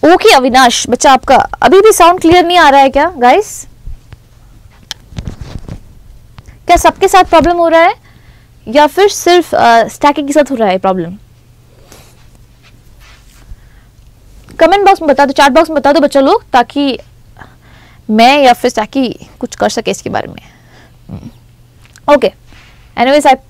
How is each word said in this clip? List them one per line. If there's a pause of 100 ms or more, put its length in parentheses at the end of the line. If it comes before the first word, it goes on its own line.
(140)
ओके
अविनाश,
बच्चा
आपका
अभी
भी
sound
clear
नहीं
आ
रहा
है
क्या
guys? (3000)
क्या
सबके
साथ
problem
हो
रहा
है (720)
या
फिर
सिर्फ,
अ,
स्टैकी
के
साथ
हो
रहा
है
problem? (3500)
Comment
box
में
बता
दो,
chat
box
में
बता
दो
बच्चा
लोग, (100)
ताकि (1120)
मैं
या
फिर
स्टैकी (100)
कुछ
कर
सके
इसके
बारे
में। (1700)
Okay, (680)
anyways,
I (120)